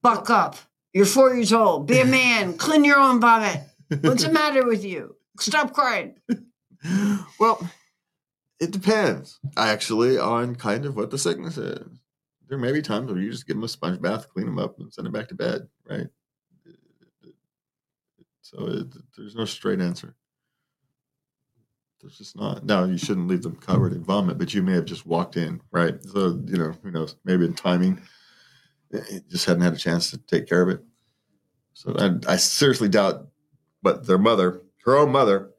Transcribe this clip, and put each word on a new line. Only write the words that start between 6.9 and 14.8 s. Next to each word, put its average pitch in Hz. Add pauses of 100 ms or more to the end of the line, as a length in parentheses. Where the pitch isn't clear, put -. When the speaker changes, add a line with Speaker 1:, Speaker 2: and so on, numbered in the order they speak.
Speaker 2:
Well, 214 (920)
it 170
depends, 185 (180)
actually, 113
on 117
kind 123
of 135
what 104
the 139
sickness 170
is. - (600)
There 139
may 123
be 151
times 131
where 90
you 107
just -
give -
'em 107
a 117
sponge 90
bath, 104
clean 107
'em 90
up, -
and -